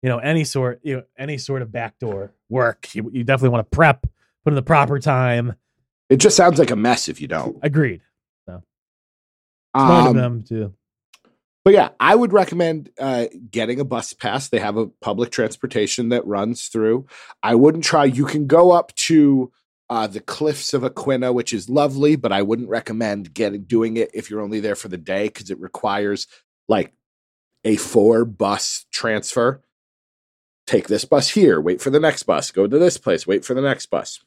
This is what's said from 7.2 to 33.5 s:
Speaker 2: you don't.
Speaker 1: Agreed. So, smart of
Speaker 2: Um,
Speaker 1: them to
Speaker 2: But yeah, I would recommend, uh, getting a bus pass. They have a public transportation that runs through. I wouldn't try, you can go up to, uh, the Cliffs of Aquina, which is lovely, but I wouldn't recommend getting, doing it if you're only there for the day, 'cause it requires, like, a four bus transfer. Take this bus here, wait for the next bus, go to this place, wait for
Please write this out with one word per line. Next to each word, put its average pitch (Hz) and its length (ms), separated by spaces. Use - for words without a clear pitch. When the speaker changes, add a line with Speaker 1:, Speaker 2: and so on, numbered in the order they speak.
Speaker 2:
you 71 80
don't. 73 340
Speaker 1:
Agreed. 139 380
So, 90 160
smart 127 260
of 123 60
Speaker 2:
Um, 127 80
Speaker 1:
them 120 280
to 107 300
Speaker 2:
But 196 100
yeah, 190 160
I 156 140
would 233 180
recommend, 170 680
uh, 123 280
getting 117 280
a 143 60
bus 117 300
pass. 123 340
They 120 100
have 104 200
a 110 80
public 113 440
transportation 117 760
that 120 180
runs 104 420
through. 117 380
I 110 140
wouldn't 156 280
try, 151 220
you 135 180
can 147 220
go 165 260
up 170 220
to, 143 440
uh, 113 160
the 101 140
Cliffs - 520
of 131 100
Aquina, 127 520
which 120 180
is 101 160
lovely, 143 480
but 117 160
I 98 80
wouldn't 107 300
recommend 107 640
getting, 101 300
doing 113 340
it 113 160
if 107 160
you're 104 100
only 104 200
there 104 160
for - 120
the 90 80
day, 95 320
'cause 101 220
it 95 100
requires, 101 680
like, 104 260
a 110 120
four 113 480
bus 101 680
transfer. 120 720
Take - 220
this 101 160
bus 143 260
here, 131 300
wait 87 220
for 139 80
the 143 100
next 156 220
bus, 78 280
go 98 160
to 120 120
this 170 200
place, 90 280
wait 95 180
for - 100